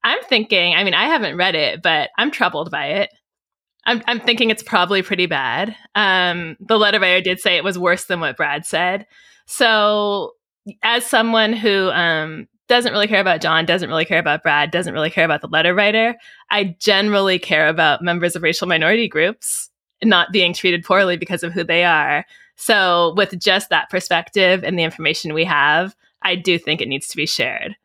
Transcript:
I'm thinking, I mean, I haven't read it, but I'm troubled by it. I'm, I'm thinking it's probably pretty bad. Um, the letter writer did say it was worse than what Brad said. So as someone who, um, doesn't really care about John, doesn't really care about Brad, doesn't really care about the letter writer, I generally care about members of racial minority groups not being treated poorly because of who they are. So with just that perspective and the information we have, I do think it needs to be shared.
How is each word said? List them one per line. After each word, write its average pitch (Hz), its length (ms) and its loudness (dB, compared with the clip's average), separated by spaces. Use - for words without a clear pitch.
I'm 311 180 -2
thinking, 208 500 0
I 185 120 2
mean, 185 80 0
I 202 140 2
haven't 226 280 -2
read 180 200 0
it, 147 260 -2
but 156 360 0
I'm 269 140 0
troubled 165 400 -2
by 147 140 -6
it. 180 240 -2
I'm, 226 220 -2
I'm 240 140 -2
thinking 226 300 0
it's 214 120 -4
probably 190 380 0
pretty 180 240 -2
bad. 151 500 -4
Um, 180 680 0
the 220 180 2
letter 208 220 2
writer 185 180 4
did 185 220 -4
say 180 160 0
it 165 80 -2
was 185 120 -4
worse 180 280 0
than 175 160 -4
what 135 160 -4
Brad 147 280 -4
said. 180 400 -2
So 208 840 0
as 233 240 0
someone 226 460 2
who, 202 380 0
um, 156 580 -2
doesn't 240 240 2
really 208 140 0
care 208 120 2
about 180 220 2
John, 160 240 2
doesn't 175 240 0
really 160 160 0
care 160 140 0
about 156 240 -2
Brad, 147 280 2
doesn't 170 220 -4
really 156 160 -2
care 165 160 2
about 151 160 -2
the - 80 -14
letter 170 260 2
writer, 220 400 2
I 196 300 -2
generally 196 580 2
care 156 300 2
about 160 340 2
members 175 360 -2
of 160 60 -8
racial 170 260 0
minority 180 400 2
groups - 600 -4
not 180 280 4
being 180 200 2
treated 175 300 0
poorly 190 320 2
because 175 280 -8
of 170 100 -8
who 175 100 -4
they 170 220 2
are. 151 400 0
So 175 580 2
with 196 240 -2
just 190 300 0
that 160 200 0
perspective 180 720 0
and 185 160 -4
the 165 60 0
information 156 500 -4
we 160 120 0
have, 156 500 0
I 185 140 -2
do 175 240 0
think 156 220 -4
it 110 80 -6
needs 139 180 -8
to - 80 -12
be 151 100 -4
shared. 147 480 -4